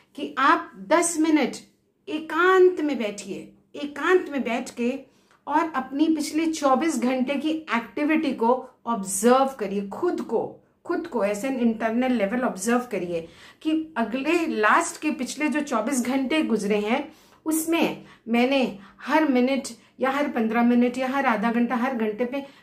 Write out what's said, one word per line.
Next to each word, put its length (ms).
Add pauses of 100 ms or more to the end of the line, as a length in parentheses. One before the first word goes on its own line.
(160)
कि 220
आप 380
दस 420
मिनट 380 (520)
एकांत 720
में 180
बैठिए, 540 (240)
एकांत 520
में 160
बैठ 260
के 440 (320)
और 280
अपनी 320
पिछले 400
चौबीस 520
घंटे 360
की 160
एक्टिविटी 840
को 360 (180)
ऑब्जर्व 720
करिए, 300
खुद 320
को, 440 (200)
खुद 220
को 180
ऐसे 240
इंटरनल 640
लेवल 280
ऑब्जर्व 380
करिए 500 (340)
कि 340
अगले 500
लास्ट 540
के 100
पिछले 380
जो 120
चौबीस 400
घंटे 420
गुजरे 340
हैं 360 (320)
उसमें 600 (240)
मैंने 500 (220)
हर 280
मिनट 400 (320)
या 100
हर 180
पन्द्रह 340
मिनट 360
या 100
हर 180
आधा 260
घंटा, 240
हर 180
घंटे 300
पे 220 (160)